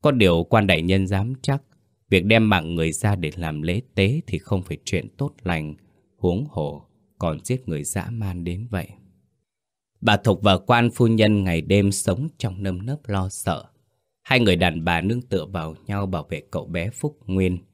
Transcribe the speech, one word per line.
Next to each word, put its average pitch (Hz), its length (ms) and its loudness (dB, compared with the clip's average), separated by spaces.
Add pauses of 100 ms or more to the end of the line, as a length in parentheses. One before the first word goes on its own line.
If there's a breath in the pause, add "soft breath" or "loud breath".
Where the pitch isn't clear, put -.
Có 151 100 2
điều 90 340 6
quan 107 220 4
đại 82 160 4
nhân 95 240 2
dám 101 260 -2 (100)
chắc, 139 200 -2 (460)
việc 92 160 4
đem 110 240 6
mạng 85 260 0
người 80 180 0
ra 101 240 -2
để 80 200 -4
làm 78 260 -6
lễ 87 180 -2 (140)
tế 110 320 2
thì 78 120 -4
không 92 240 -4
phải - 220 -8
chuyện - 320 -4
tốt 139 160 -6 (100)
lành, 78 320 -4 (420 soft breath)
huống 90 340 -2
hồ 73 360 -8 (320)
còn 78 260 -4
giết 127 240 -6
người 73 160 -6
dã 98 260 -8
man 95 340 -6
đến 90 260 -6
vậy. 90 180 -6 (1120)
Bà 107 160 2
Thục 101 260 0
và 98 160 4
quan 120 320 2
phu 120 160 2
nhân 107 380 4
ngày 85 160 0
đêm 98 320 4
sống 110 360 -2 (100)
trong 95 240 -6
nơm 95 240 -6
nớp 143 220 -8
lo 95 200 -2
sợ. - 360 -6 (580)
Hai 131 180 2
người 98 160 4
đàn 85 280 0
bà 85 160 0
nương 113 220 -2
tựa 87 240 -4
vào 80 280 -8 (120)
nhau 101 200 -4
bảo 90 240 -6
vệ - 200 -8
cậu 78 160 -8
bé 85 240 -6
Phúc - 360 -8
Nguyên. 95 320 0 (160)